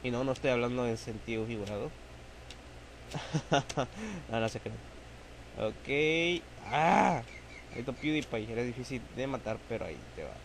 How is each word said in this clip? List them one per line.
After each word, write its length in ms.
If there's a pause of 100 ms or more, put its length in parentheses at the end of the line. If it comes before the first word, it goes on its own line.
Y 80
no, 140
no 80
estoy 180
hablando 340
en 120
sentido 480
figurado. 440 (1200)
<laughs> 720 (420)
No, 100
no 100
se 100
crean. 180 (800)
Ok. 880 (240)
Ah. 540 (520)
Ahí 60
está 140
PewDiePie. 580
Era 120
difícil 380 (140)
de 120
matar, 300 (120)
pero 160
ahí 120 (180)
te 80
va. 80 (140)